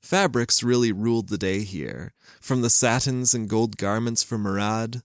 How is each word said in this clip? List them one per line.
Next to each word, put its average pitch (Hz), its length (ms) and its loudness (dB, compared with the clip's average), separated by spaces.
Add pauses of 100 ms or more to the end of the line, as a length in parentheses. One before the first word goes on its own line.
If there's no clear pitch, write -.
Fabrics 135 600 0
really 120 280 2
ruled 110 380 0
the 107 80 -4
day 98 280 -2
here, 73 500 -10 (260)
from 127 220 -2
the 117 80 2
satins 127 640 2
and 110 140 -4
gold 110 280 2
garments 113 460 -2
for 117 160 -4
Murad 107 680 -2